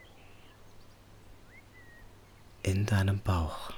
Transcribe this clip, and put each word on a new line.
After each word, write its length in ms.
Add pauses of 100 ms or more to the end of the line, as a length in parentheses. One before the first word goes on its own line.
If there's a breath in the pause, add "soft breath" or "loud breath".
(2750)
in 220
deinem 340
Bauch. 580